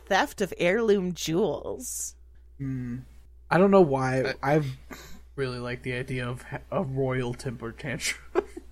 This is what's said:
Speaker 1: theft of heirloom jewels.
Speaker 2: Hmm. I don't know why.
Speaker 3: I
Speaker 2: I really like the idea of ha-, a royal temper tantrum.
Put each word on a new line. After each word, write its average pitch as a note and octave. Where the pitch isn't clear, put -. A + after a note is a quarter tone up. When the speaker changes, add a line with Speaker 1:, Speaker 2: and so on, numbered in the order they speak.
Speaker 1:
theft G#3
of F#3+
heirloom G3
jewels. D#3+
Speaker 2:
Hmm. B2+
I E3
don't G3
know G3
why. C3
Speaker 3:
I C#3+
Speaker 2:
I D#3
really B2+
like B2
the B2+
idea B2+
of B2
ha-, -
a -
royal C3
temper A#2
tantrum. -